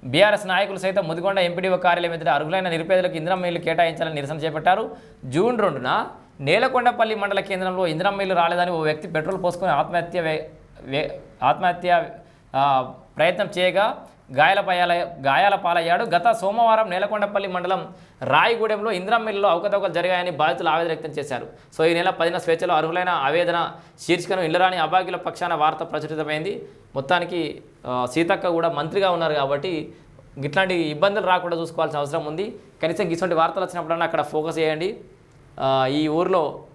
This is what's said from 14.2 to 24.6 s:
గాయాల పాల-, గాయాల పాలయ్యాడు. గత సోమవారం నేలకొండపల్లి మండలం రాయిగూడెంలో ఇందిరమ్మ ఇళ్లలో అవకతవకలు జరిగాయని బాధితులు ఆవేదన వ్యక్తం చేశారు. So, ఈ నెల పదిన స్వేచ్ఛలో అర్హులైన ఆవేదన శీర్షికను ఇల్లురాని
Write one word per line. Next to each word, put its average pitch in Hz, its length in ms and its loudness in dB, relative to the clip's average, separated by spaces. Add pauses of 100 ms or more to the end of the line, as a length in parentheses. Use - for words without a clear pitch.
గాయాల 160 280 4
పాల-, 175 680 0
గాయాల 196 280 4
పాలయ్యాడు. 175 480 0
గత 226 280 2
సోమవారం 220 580 2
నేలకొండపల్లి 202 600 -2
మండలం 180 440 -2 (300)
రాయిగూడెంలో 208 680 2
ఇందిరమ్మ 214 380 0
ఇళ్లలో 202 200 2
అవకతవకలు 190 440 0
జరిగాయని 180 380 0
బాధితులు 165 380 0
ఆవేదన 165 180 0
వ్యక్తం 156 220 -6
చేశారు. 135 380 -8 (300)
So, 160 80 4
ఈ 170 80 4
నెల 175 160 2
పదిన 175 280 0
స్వేచ్ఛలో 175 360 0
అర్హులైన 165 360 0
ఆవేదన 170 640 0 (280)
శీర్షికను 185 420 0
ఇల్లురాని 180 360 2